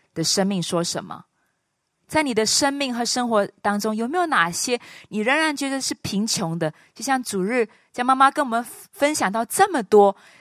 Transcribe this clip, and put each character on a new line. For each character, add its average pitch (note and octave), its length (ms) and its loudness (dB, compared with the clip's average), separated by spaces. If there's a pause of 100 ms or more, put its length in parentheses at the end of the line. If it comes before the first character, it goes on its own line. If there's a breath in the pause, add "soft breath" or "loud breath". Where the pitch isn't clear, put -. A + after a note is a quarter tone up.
(120)
的 E3 100 -4
生 F#3+ 240 2
命 G3 160 0
说 E3+ 220 -2
什 - 180 -6
么。 D#2 220 -16 (840)
在 D#4 160 0
你 C4+ 120 -2
的 G#3+ 100 2
生 C#4 280 2
命 C#4 220 -4
和 A#3+ 80 -4
生 A#3+ 280 -2
活 G#3 160 2 (160)
当 G#3 180 0
中， A3 160 -2
有 A3+ 100 -2
没 D#4 120 -2
有 F4 80 2
哪 G3+ 240 -2
些 A#3+ 280 -4 (300 loud breath)
你 G#3+ 120 -6
仍 A#3+ 140 0
然 D#4 220 0
觉 C#4 140 -4
得 C4+ 100 -4
是 C4+ 140 -6
贫 G#3 320 -4
穷 E3+ 320 -4
的？ D#3 140 -2 (220 soft breath)
就 - 80 -16
像 B3+ 200 -2
主 G3 200 -4
日， A3+ 240 0 (280 soft breath)
像 B3 100 -4
妈 C4 100 4
妈 C4+ 160 6
跟 D4 140 -2
我 B3+ 40 -8
们 A#3 140 -2
分 - 520 -2
享 G#3 180 0
到 A3+ 100 -2
这 F#4+ 300 2
么 C#4 100 0
多， G3+ 320 8 (260 soft breath)